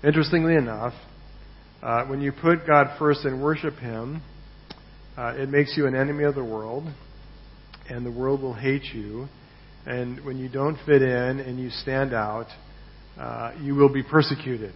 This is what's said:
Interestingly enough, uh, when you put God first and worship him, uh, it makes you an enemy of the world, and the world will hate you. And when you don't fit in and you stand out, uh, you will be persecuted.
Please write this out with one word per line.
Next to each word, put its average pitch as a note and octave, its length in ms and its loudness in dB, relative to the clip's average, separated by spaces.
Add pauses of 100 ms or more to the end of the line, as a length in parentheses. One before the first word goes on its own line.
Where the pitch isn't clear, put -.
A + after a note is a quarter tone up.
Interestingly D#3+ 520 2
enough, A#2+ 400 0 (880)
uh, A#2+ 240 0
when C3+ 160 -4
you C#3 100 -2
put E3 340 2
God D3 320 6
first D3 280 2
and C3 160 -4
worship D3+ 320 -2
him, A#2+ 480 -10 (960)
uh, A#2+ 180 -6
it C3+ 140 -4
makes C#3+ 260 2
you D3 100 2
an C3 80 0
enemy D3 300 0
of D3 100 2
the C3+ 100 -4
world, A2+ 400 -6 (1040)
and A#2+ 180 -8
the A#2+ 40 -8
world C3 300 -2
will C3 140 -6
hate C3+ 300 -2 (100)
you. A2 340 -10 (560)
And B2 400 -8
when C3 140 -8
you C3 100 -8
don't C#3 380 -2
fit C#3+ 160 8
in B2+ 380 0
and B2+ 200 -8
you B2+ 100 -6
stand C3+ 440 -4
out, A2 320 -4 (760)
uh, A#2 400 -10
you C#3 140 -4
will C#3 180 8
be C3+ 100 0
persecuted. C3 720 2